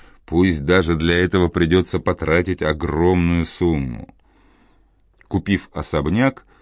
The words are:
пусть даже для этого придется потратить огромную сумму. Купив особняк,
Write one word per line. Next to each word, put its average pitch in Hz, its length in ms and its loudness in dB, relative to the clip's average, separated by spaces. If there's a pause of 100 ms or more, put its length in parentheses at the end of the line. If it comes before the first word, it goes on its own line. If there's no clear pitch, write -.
(260)
пусть 82 400 0
даже 85 300 2
для 82 220 0
этого 90 300 2
придется 87 520 0
потратить 87 600 -2
огромную 82 840 0
сумму. 69 680 -4 (1160)
Купив 95 420 -2
особняк, 82 760 -2 (160)